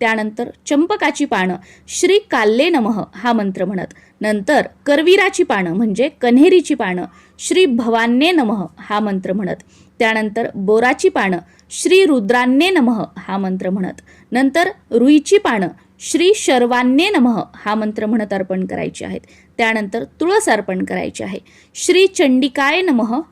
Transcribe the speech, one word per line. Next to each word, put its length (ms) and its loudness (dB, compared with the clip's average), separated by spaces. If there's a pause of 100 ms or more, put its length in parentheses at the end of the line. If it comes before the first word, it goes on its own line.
त्यानंतर 480 -4 (180)
चंपकाची 580 0
पानं, 300 -2 (340)
"श्री 300 0 (120)
काल्ले 400 2
नमः" 320 0 (120)
हा 180 -2
मंत्र 320 -2
म्हणत. 300 -6 (260)
नंतर 420 0 (240)
करवीराची 560 2
पानं 320 -2
म्हणजे 340 0 (120)
कन्हेरीची 540 4
पानं, 300 -4 (340)
"श्री 280 2
भवान्ये 640 2
नमः" 340 0 (120)
हा 220 -4
मंत्र 320 -4
म्हणत. 240 -4 (420)
त्यानंतर 560 -2
बोराची 540 2
पानं, 300 0 (320)
"श्री 340 2
रुद्रान्ये 640 2
नमः" 340 0 (140)
हा 200 -8
मंत्र 320 -4
म्हणत. 300 -6 (320)
नंतर 360 0 (220)
रुईची 480 4
पानं, 300 0 (320)
"श्री 340 2
शर्वान्ये 760 2
नमः" 320 2 (120)
हा 200 -6
मंत्र 320 -4
म्हणत 260 -2
अर्पण 340 -4
करायची 380 -8
आहेत. 160 -10 (380)
त्यानंतर 460 -4
तुळस 440 -2
अर्पण 360 -2
करायची 400 -8
आहे, 140 -10 (360)
"श्री 320 2
चंडिकाय 760 0
नमः" 380 0 (120)